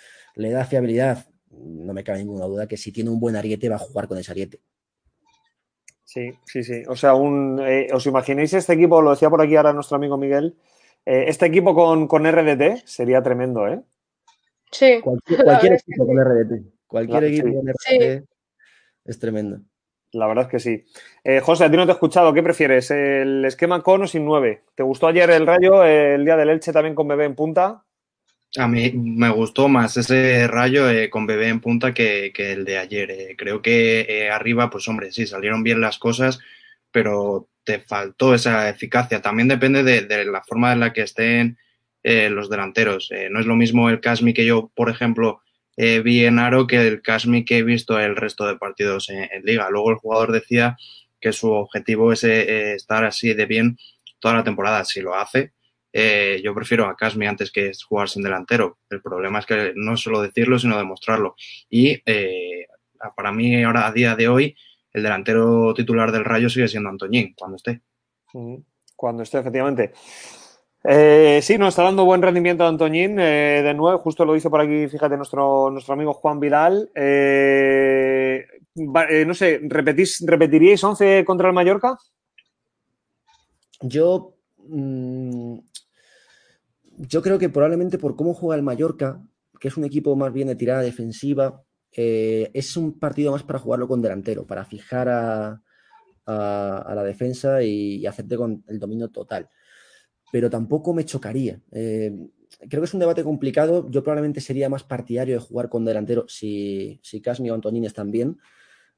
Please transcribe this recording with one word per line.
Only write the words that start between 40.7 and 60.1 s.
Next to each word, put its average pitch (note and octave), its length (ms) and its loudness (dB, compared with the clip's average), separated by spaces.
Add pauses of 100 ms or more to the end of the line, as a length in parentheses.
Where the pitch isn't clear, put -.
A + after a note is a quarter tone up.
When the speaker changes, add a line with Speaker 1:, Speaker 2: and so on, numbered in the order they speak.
Speaker 4:
en A#2+ 80 2
la A2+ 140 0
que A2 80 -2
estén, A#2 560 -2 (440)
eh, A2 280 2
los G2+ 180 -4
delanteros. G2+ 640 -2
Eh, G2 180 -8
no G#2 120 -4
es A2 60 -2
lo A#2 100 2
mismo A#2 340 4
el A2+ 100 0
Casmi A#2 320 0
que A#2 140 0
yo, A2+ 280 0
por A#2 140 -2
ejemplo, A2+ 520 -2 (360)
eh, A#2 240 2
vi A#2+ 240 2
en A#2 140 4
Aro B2 280 4
que B2 200 2
el G#2+ 160 -2
Casmi A#2 420 0
que A#2+ 140 2
he A2+ 40 2
visto A2+ 360 0
el G#2 180 0
resto G#2 300 -6
de G2+ 100 -2
partidos G2+ 540 -6
en, G2 200 -10
en F#2+ 120 -12
Liga. G#2 260 0
Luego G#2 220 0
el A2 60 0
jugador A2 360 -2
decía A#2+ 460 0 (420)
que A2 120 0
su A2 180 -2
objetivo G#2+ 640 0
es, A2 120 -2
eh, A2 460 0
eh, G#2 40 -4
estar A2 300 -2
así A2 300 -2
de G#2+ 100 -2
bien A2+ 320 0 (420)
toda A2+ 160 0
la A2+ 100 0
temporada. G2+ 420 -2
Si - 160 -8
lo F#2 120 -6
hace, B2+ 380 -4 (400)
eh, G#2 500 0
yo G2+ 120 -4
prefiero A2+ 320 0
a F#2+ 100 -8
Casmi G#2+ 300 -4
antes G2+ 240 -6
que G2 220 -4 (140)
jugar G2+ 220 -2
sin G2+ 140 -8
delantero. F#2+ 560 -2 (100)
El G2+ 140 -12
problema F#2+ 380 -6
es - 60 -10
que G#2 280 -2
no G#2+ 240 -4
solo G#2+ 240 -4